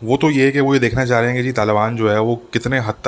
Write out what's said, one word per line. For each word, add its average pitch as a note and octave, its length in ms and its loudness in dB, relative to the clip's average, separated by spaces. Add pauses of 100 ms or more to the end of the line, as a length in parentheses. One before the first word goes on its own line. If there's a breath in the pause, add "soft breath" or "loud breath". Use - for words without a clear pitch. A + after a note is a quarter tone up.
वो A#2+ 140 0
तो D#3 120 2
ये C3+ 160 2
है C#3 60 2
कि C#3 80 0
वो C3+ 140 2
ये C#3 60 4
देखना A#2+ 260 0
चाह A#2+ 140 2
रहे A#2+ 100 0
हैं B2 80 -2
कि B2 60 0
जी, B2+ 80 -4
तालिबान G#2+ 440 0
जो A2 160 0
है, G#2+ 80 2
वो A#2 160 0 (180)
कितने C3+ 260 -2
हद G#2+ 140 -4 (140)